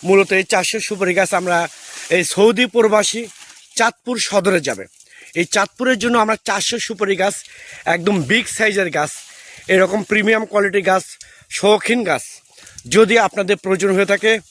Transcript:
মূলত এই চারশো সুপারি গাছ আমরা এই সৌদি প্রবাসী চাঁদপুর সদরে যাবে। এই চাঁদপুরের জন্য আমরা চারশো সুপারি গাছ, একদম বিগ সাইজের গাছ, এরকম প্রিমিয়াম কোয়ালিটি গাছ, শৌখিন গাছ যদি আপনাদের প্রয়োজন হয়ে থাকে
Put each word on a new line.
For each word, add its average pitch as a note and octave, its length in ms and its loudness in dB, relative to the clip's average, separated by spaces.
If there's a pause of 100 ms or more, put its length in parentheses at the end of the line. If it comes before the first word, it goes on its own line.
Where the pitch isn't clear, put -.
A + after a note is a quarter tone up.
মূলত G3 280 4
এই F#3+ 100 2
চারশো G3 380 -2
সুপারি F#3 340 -2
গাছ F#3+ 200 0
আমরা F3 340 0 (420)
এই F3 140 2
সৌদি A3+ 420 2
প্রবাসী G#3+ 600 0 (500)
চাঁদপুর A#3 420 -2
সদরে F#3 420 0
যাবে। A#2 240 -8 (500)
এই E3+ 100 -2
চাঁদপুরের A#3+ 540 -2
জন্য A#3 200 0
আমরা G#3+ 260 2
চারশো G#3+ 340 -4
সুপারি G3 380 -4
গাছ, F#3+ 180 0 (500)
একদম F3 380 0
বিগ G#3+ 240 0
সাইজের G3 440 -2
গাছ, D3+ 200 -2 (580)
এরকম F#3+ 340 2
প্রিমিয়াম G#3+ 420 0
কোয়ালিটি G3+ 380 0
গাছ, F#3 220 0 (460)
শৌখিন G#3+ 540 0
গাছ D3 180 -2 (680)
যদি G#3 300 4
আপনাদের G3 380 0
প্রয়োজন F#3+ 360 -2
হয়ে F#3+ 140 2
থাকে G3+ 340 0 (100)